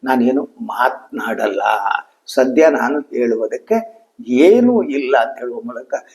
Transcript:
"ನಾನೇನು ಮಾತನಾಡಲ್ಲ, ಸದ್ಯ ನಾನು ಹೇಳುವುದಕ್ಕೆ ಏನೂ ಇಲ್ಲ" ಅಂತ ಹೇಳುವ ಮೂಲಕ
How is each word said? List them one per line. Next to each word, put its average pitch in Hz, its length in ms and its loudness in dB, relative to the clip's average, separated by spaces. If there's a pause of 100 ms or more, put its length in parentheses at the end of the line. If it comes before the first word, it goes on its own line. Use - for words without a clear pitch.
"ನಾನೇನು 131 400 0
ಮಾತನಾಡಲ್ಲ, 110 1200 -4 (640)
ಸದ್ಯ 135 440 2
ನಾನು 143 300 -2
ಹೇಳುವುದಕ್ಕೆ 120 1080 -4 (200)
ಏನೂ 208 560 4
ಇಲ್ಲ" 139 340 0
ಅಂತ 123 220 -2
ಹೇಳುವ 120 220 -10
ಮೂಲಕ 120 320 -12 (220)